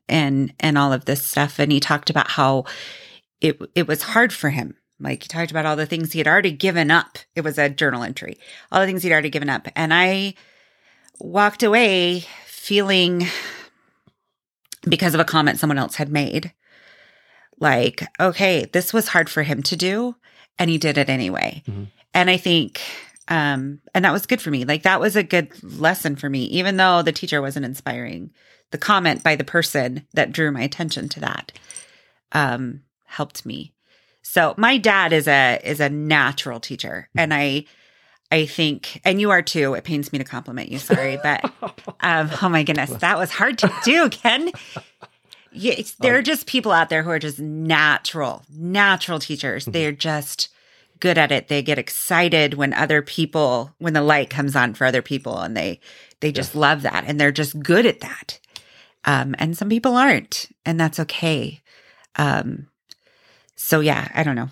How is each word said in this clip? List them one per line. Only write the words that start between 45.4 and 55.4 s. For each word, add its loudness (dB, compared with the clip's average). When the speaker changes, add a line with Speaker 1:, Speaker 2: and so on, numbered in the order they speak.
Speaker 1:
Yeah, -2
it's, -10
there 2
are 4
Speaker 2:
Um, 0
Speaker 1:
just -2
people 0
out 4
there 0
who -4
are 0
just -6
natural, 0
natural 0
teachers. -6
Speaker 2:
Mm-hmm. -8
Speaker 1:
They're -2
just -6
good 2
at 4
it. 0
They 0
get 0
excited 0
when 0
other 2
people, -2
when -4
the 2
light 2
comes -2
on 2
for -2
other 2
people, -6
and -6